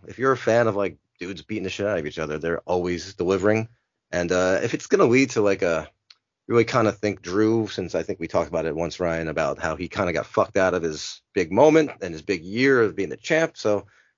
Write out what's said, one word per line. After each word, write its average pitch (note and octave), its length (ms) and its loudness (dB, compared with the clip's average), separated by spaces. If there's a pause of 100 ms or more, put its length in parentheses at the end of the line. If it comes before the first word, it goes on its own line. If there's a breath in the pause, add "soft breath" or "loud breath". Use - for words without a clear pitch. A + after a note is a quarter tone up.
if - 100 -14
you're C3 140 2
a B2+ 60 2
fan A#2 300 4
of, G2+ 100 0
like, F#2+ 180 -2 (240)
dudes F2+ 220 -10
beating F#2+ 240 -8
the F#2 40 -4
shit G2+ 160 -4
out G2+ 140 0
of D2+ 60 -6
each - 120 -10
other, D#2 200 -4
they're E2 240 -4
always F2+ 540 -4
delivering. G2 520 2 (420)
And, F2 220 -2
uh, F#2 320 2
if A#2 100 -2
it's - 140 -6
gonna G3 160 2
lead C3 280 4
to, A#2 100 0
like, G2+ 220 2
a D#2+ 280 -2 (560)
really A#2 160 4
kinda A2+ 300 2
think G#2 280 -4
Drew, A2 460 2
since F2+ 260 -6
I E2 100 0
think F2+ 180 -8
we E2 80 -6
talked E2+ 180 0
about D#2+ 180 -2
it D#2+ 80 -2
once, E2+ 280 -4
Ryan, E2 260 -2
about D#2 320 -2
how D#2+ 160 -4
he E2+ 140 -8
kinda F2+ 240 -2
got D2+ 120 -2
fucked - 300 0
out F#2 180 2
of F2+ 80 0
his D#2 400 -8 (120)
big E2+ 180 -2
moment D3+ 400 6 (100)
and F2+ 120 -8
his D#2+ 80 -12
big F2+ 200 -4
year A#2+ 400 2
of G2 140 2
being F#2 140 -4
the - 80 -10
champ. D#3+ 400 -2
So G#2 280 0 (320)